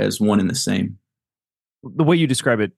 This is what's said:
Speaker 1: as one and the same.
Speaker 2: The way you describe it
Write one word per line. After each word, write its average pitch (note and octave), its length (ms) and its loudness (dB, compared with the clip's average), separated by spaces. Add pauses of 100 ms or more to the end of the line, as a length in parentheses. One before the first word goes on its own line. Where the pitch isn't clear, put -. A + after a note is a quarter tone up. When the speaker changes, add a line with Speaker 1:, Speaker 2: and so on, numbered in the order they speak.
Speaker 1:
as G2+ 200 -2
one G#2 200 4
and F#2 100 0
the - 60 -4
same. G2 400 -4 (840)
Speaker 2:
The C#3+ 220 -4
way D#3+ 100 4
you E3 120 2
describe B2 340 0
it G2+ 180 -2